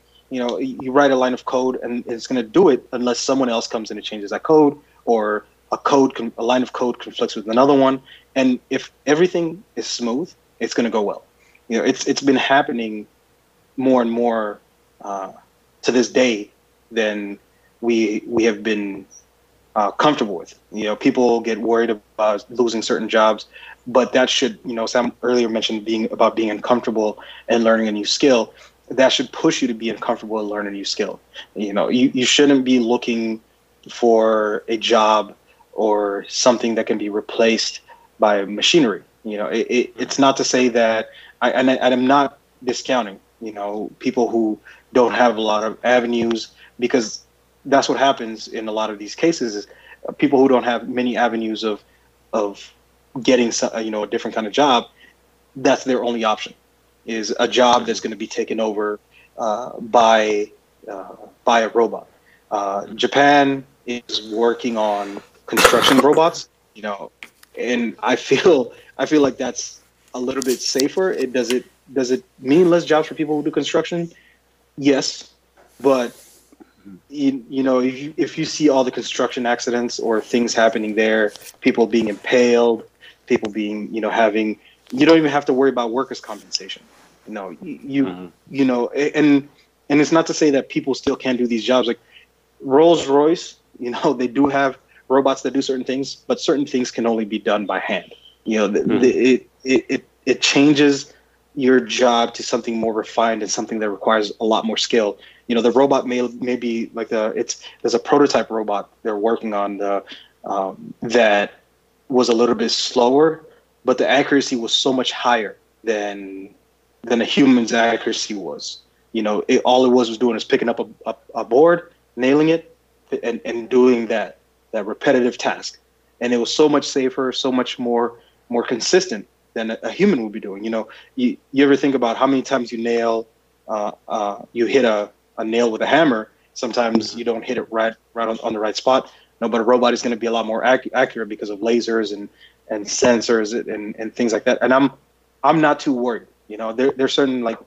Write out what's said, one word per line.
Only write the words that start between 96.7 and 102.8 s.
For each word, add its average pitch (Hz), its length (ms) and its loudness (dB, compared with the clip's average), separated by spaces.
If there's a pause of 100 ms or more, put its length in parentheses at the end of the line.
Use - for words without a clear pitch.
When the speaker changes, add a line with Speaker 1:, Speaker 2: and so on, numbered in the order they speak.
Speaker 1:
can 117 160 -4
only 110 180 0
be 104 140 -6
done 104 280 -2
by 92 120 -2
hand. - 360 -6 (300)
You 110 140 -2
know, 101 100 2
the, 104 120 0
Speaker 2:
Mm-hmm. 107 200 0
Speaker 1:
the, 123 100 6 (240)
it, - 120 -2 (180)
it, 131 240 0
it, 127 160 -4 (220)
it 123 160 0
changes 143 720 4 (420)
your 131 260 4
job 117 540 2
to - 80 -12
something 117 340 -4
more 110 160 -2